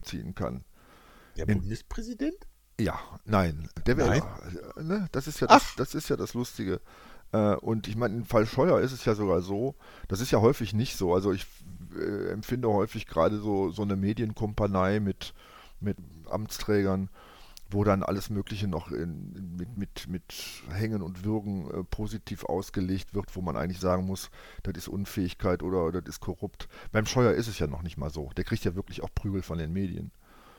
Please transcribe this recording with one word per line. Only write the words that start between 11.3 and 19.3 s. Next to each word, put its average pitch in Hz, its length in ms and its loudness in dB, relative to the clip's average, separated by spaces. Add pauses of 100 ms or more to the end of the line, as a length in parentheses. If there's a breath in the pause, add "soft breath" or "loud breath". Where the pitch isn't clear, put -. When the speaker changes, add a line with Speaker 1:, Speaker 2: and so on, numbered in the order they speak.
Speaker 1:
ich, - 120 -4 (500)
äh, 92 340 -4
empfinde 113 400 -2
häufig 104 360 0
gerade 104 320 4
so, 101 320 2
so 95 120 -4
eine 101 160 2
Medienkumpanei 104 1000 2
mit, - 340 -2 (460 loud breath)
mit 98 180 -2 (320)
Amtsträgern, 98 800 2 (600 loud breath)
wo 101 140 2
dann 98 200 4
alles 98 260 -2
Mögliche 101 380 -2
noch 85 240 -2
in, 85 640 -6